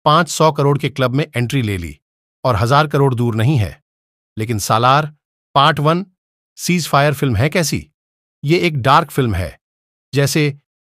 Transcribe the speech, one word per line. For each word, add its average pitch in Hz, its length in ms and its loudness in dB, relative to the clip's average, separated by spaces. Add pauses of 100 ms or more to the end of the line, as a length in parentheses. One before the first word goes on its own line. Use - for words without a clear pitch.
पाँच 160 240 2
सौ 160 240 2
करोड़ 143 260 0
के 147 100 -4
क्लब 127 260 -2
में 147 100 0 (120)
एंट्री 120 260 -2
ले 104 160 -2
ली 80 200 -10 (460)
और 127 120 2
हजार 131 300 2
करोड़ 139 280 2
दूर 117 200 -2
नहीं 113 240 2
है। 90 240 -4 (540)
लेकिन 107 220 -4
सालार 131 540 0 (420)
पार्ट 151 260 2
वन 165 240 0 (540)
सीज 175 300 -2
फायर 143 260 2
फिल्म 135 220 -2
है 127 120 2
कैसी? 147 420 -4 (540)
ये 160 140 2
एक 175 240 -2
डार्क 147 280 2
फिल्म 120 240 -2
है, 85 240 -6 (540)
जैसे 139 380 0 (440)